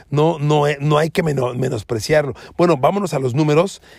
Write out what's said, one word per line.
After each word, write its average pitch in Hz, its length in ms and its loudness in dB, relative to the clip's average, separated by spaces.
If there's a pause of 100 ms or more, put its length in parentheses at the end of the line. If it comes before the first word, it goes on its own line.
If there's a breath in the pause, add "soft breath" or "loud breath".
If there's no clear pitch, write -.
no, 156 300 0
no, 147 280 2
eh, 147 140 -2
no 151 160 2
hay 156 140 2
que 180 120 -2
meno-, 135 300 -2
menospreciarlo. 131 800 -2 (240 loud breath)
Bueno, 156 220 2
vámonos 170 340 0
a 147 60 -2
los 127 160 -4
números 156 480 0 (160 loud breath)